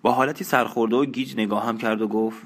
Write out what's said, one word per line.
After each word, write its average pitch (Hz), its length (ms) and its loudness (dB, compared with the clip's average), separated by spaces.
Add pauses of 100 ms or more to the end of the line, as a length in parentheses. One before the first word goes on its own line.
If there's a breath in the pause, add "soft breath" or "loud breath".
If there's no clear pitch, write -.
با 120 100 2
حالتی 131 320 0
سرخورده 117 520 2
و 139 100 4
گیج 131 320 -6
نگاهم 110 400 -2
کرد 110 240 -2
و 110 60 0
گفت 110 380 -2